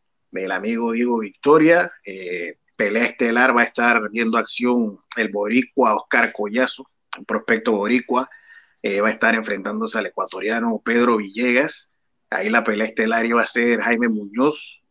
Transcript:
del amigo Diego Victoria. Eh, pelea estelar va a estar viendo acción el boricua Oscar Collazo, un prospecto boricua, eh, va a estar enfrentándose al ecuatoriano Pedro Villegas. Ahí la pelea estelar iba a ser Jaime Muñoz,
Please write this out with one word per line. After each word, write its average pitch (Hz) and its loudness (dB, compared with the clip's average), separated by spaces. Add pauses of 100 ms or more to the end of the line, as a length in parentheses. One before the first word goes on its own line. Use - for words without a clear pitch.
(300)
del 92 -6
amigo 117 -4
Diego 120 0
Victoria. 151 4 (140)
Eh, 90 -10 (180)
pelea 110 0
estelar 120 2
va 120 4
a 117 4
estar 117 2
viendo 113 0
acción 117 0 (200)
el 110 0
boricua 110 0
Oscar 117 0
Collazo, 110 -4 (260)
un - -16
prospecto 110 -2
boricua, 110 0 (540)
eh, 101 0
va 104 2
a 107 2
estar 113 2
enfrentándose 107 -4
al 104 -2
ecuatoriano - -4
Pedro 117 4
Villegas. 120 -2 (360)
Ahí - -4
la 117 2
pelea 214 -2
estelar 113 0
iba 117 0
a 110 0
ser 117 0
Jaime 117 0
Muñoz, 110 -4